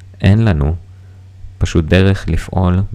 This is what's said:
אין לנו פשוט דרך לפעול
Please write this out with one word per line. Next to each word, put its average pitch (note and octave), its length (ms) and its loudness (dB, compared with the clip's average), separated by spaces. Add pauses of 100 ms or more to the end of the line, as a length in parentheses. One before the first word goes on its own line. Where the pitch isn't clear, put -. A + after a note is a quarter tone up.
(200)
אין G#2+ 240 4
לנו D#2 300 0 (840)
פשוט - 260 -2
דרך F#2+ 440 2
לפעול F2+ 540 -2 (120)